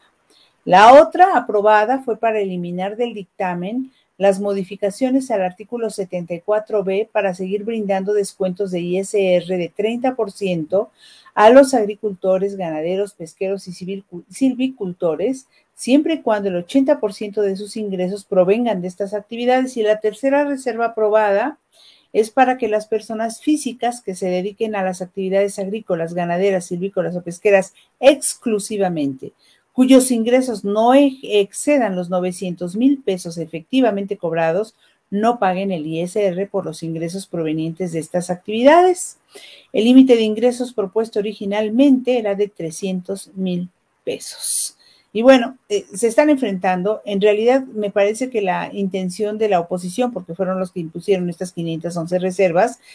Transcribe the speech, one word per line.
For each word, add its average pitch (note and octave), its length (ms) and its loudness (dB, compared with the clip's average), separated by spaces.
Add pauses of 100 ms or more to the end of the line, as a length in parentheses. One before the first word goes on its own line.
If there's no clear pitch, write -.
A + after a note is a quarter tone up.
(640)
La G#3 380 10
otra E4+ 360 4
aprobada G#3+ 640 2
fue A#3+ 180 -6
para A3 220 -2
eliminar F#3 580 -6
del A#3+ 160 -4
dictamen G3 800 -6 (260)
las F#3+ 220 2
modificaciones G3+ 880 -4
al G#3 120 -2
artículo G#3+ 480 -6
setenta F3+ 440 -8
y E3+ 60 -8
cuatro G#3+ 440 -2
B G3 280 -2
para G3 220 -2
seguir G3 320 -6
brindando G3+ 480 -4
descuentos F#3+ 580 -4
de F3 80 -4
I F3 200 -4
S G3 360 0
R F3 220 -2
de E3+ 120 -4
treinta A#3+ 460 -4
por G#3 160 -4
ciento F3+ 580 -2 (440)
a G#3+ 160 6
los C4 240 8
agricultores, G3+ 840 -2
ganaderos, F3+ 580 -4
pesqueros F#3+ 540 -8
y F3+ 60 -12
civil-, G3 320 -12 (240)
silvicultores, A3 1160 -2 (260)
siempre D4+ 400 2
y D#4+ 80 -4
cuando G#3 260 0
el F3+ 80 -2
ochenta C4+ 460 0
por G#3 120 -2
ciento G#3 280 -6
de G3 160 0
sus G3+ 180 -12
ingresos G3 480 -4
provengan G3 580 2
de F3 60 -6
estas F#3+ 260 -8
actividades. B3 640 -2
Y A3 80 -2
la G#3+ 160 2
tercera C4+ 460 0
reserva B3 400 -4
aprobada G#3+ 720 2 (580)
es A3 140 2
para B3+ 280 2
que A3+ 120 -2
las G#3+ 180 -2
personas A3 540 -6
físicas C4 580 -2
que F#3 160 -10
se F#3 120 -4
dediquen G3 500 -4
a F#3+ 60 -2
las F#3 180 -4
actividades G3 580 -2
agrícolas, F#3+ 540 -4
ganaderas, F3+ 540 0
silvícolas F3+ 460 -4
o F3+ 80 -6
pesqueras F#3+ 520 0 (260)
exclusivamente, G3 1300 0 (400)
cuyos B3+ 380 6
ingresos A#3+ 520 0
no G#3+ 300 2
ex-, C#4 300 4
excedan G#3 760 0
los F3 120 -4
novecientos F3+ 680 -4
mil C4+ 260 2
pesos F3+ 340 -4
efectivamente G3 800 -2
cobrados, E3 600 -2 (340)
no A3+ 300 0
paguen F#3+ 340 -2
el D3+ 120 -6
I D#3+ 180 -4
S G3+ 220 -2
R F#3+ 220 -2
por G3 160 -6
los D#3+ 200 -12
ingresos E3+ 440 -6
provenientes D#3+ 640 -4
de E3 80 -6
estas E3+ 300 -4
actividades. C#4 880 4 (560)
El G#3 100 2
límite B3+ 320 8
de A3+ 80 4
ingresos A#3+ 480 -2
propuesto A3 480 -4
originalmente A3 960 2
era G#3 160 -2
de G3+ 140 -2
trescientos F#3 880 -8
mil F3+ 320 -4 (380)
pesos. - 680 -6 (420)
Y G#3+ 60 -2
bueno, C4 360 4 (120)
eh, G3+ 240 -4
se A3+ 140 0
están D4+ 220 2
enfrentando. G3+ 760 0
En G3+ 160 -4
realidad, A3 460 4
me G#3 220 -6
parece G#3+ 400 0
que A3+ 120 -4
la F3 320 -2
intención G3 640 -4
de A3 100 0
la F#3 140 2
oposición, F3+ 500 -4
porque F3+ 240 -10
fueron F#3 240 -4
los F#3 140 -6
que F3+ 80 -8
impusieron F3 480 -2
estas F3+ 240 -8
quinientas E3 420 -6
once F3 240 -2
reservas, F#3 600 0 (140)